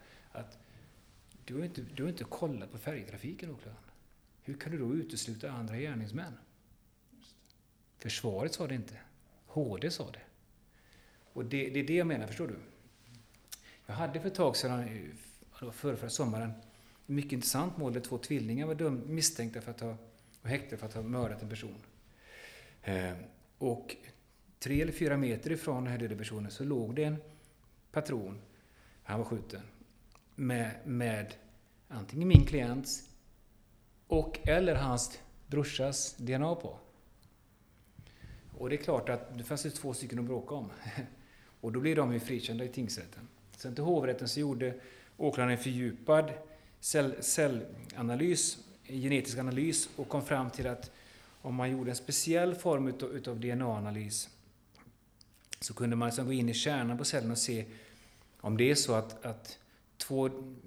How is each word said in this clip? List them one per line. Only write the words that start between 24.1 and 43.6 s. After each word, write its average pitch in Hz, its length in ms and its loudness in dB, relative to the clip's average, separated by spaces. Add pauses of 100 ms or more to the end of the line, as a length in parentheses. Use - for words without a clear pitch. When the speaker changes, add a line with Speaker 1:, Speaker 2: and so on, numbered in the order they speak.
Speaker 1:
tre 139 240 2
eller 165 100 0
fyra 151 240 2
meter 131 360 2
ifrån 139 320 0
den 123 80 0
här 123 60 -2
döda 110 180 -2
personen 107 340 -4
så 135 140 -6
låg 120 300 0
det 151 100 2
en 151 120 2 (760)
patron, 110 480 -2 (640)
han 104 160 -2
var 110 80 0
skjuten, 101 360 -6 (720)
med, 120 400 0 (100)
med 117 500 -2 (540)
antingen 139 400 -2
min 143 180 12
klients 131 600 -2 (1000)
och - 420 2
eller 170 260 6
hans 127 440 2 (280)
brorsas 139 720 0
D 123 140 -2
N 131 100 2
A 165 120 4
på. 104 240 -8 (1800)
Och 123 100 -4
det 143 80 0
är 143 60 -2
klart 135 260 2
att 123 300 -2
det 117 60 -6
fanns 147 220 -2
ju 147 40 -2
två 135 240 -4
stycken 120 240 -4
att 120 60 0
bråka 123 300 -4
om. 113 160 -6 (460)
<laughs> - 440 -20
Och 113 120 -2
då 123 80 0
blir 151 160 4
de 135 160 6
ju 117 80 2
frikända 117 440 -2
i 127 40 -4
tingsrätten. - 600 -6 (280)
Sen 127 180 -8